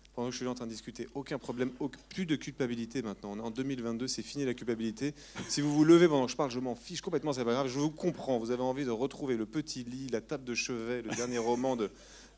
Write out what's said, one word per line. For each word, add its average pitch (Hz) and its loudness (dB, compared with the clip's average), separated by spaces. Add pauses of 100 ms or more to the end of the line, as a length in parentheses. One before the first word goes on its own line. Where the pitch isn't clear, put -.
(160)
pendant 123 -2
que 123 -4
je 123 -8
suis 127 -4
là 127 0
en 120 -4
train 123 -8
de 113 -8
discuter. 110 -10
Aucun 139 -4
problème, 123 -2
au-, 139 -2 (180)
plus 185 -4
de 156 2
culpabilité 120 -2
maintenant. 104 -6
On 101 -6
est 110 -8
en 113 -4
deux 120 -2
mille 131 -4
vingt-deux, 117 -2
c'est 120 -4
fini 143 -4
la 123 0
culpabilité. 113 -2 (340)
Si - 0
vous 147 2
vous 151 8
levez 170 12
pendant 139 4
que 120 -2
je - -8
parle, 143 2
je 120 -4
m'en 127 -2
fiche - -10
complètement, 151 0
c'est 123 -2
pas 117 4
grave. 135 2
Je 127 -2
vous 151 2
comprends, 147 0
vous 113 -2
avez 123 0
envie 131 0
de 123 0
retrouver 127 0
le 110 -2
petit 139 -6
lit, 127 -8
la 113 -2
table 135 -6
de 120 -4
chevet, 117 -2
le 110 -6
dernier 123 -2
roman 120 2
de 107 0 (460)